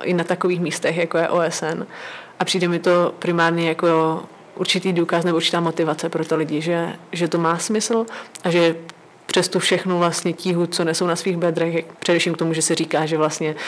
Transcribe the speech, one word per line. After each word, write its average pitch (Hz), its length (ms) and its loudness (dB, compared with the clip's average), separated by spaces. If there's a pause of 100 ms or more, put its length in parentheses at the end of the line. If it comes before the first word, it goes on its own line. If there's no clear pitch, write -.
i 180 120 0
na 170 100 2
takových 175 360 0
místech, 160 360 -2
jako 170 220 -2
je 165 100 2
O 175 120 2
S 165 220 -2
N. 165 240 -4 (520)
A 180 60 0
přijde 180 240 0
mi 170 100 0
to 175 400 2
primárně 170 500 2
jako 160 540 2 (320)
určitý 185 380 -2
důkaz 170 320 2
nebo 175 120 2
určitá 165 240 0
motivace 165 480 0
pro 160 160 -2
ty 160 100 -2
lidi, 156 260 0
že, 170 320 -2 (200)
že 170 160 -2
to 175 100 0
má 170 200 2
smysl 226 480 0 (380)
a 180 60 0
že 170 260 4 (500)
přes 180 220 2
tu 190 100 0
všechnu 180 400 0
vlastně 170 340 2
tíhu, 175 340 0
co 175 180 -2
nesou 165 220 0
na 170 100 2
svých 180 200 -2
bedrech, 165 480 0 (140)
především 170 360 2
k - 20 -8
tomu, 165 160 0
že 160 100 -2
se 165 120 2
říká, 156 320 0
že 156 120 0
vlastně 151 360 0 (140)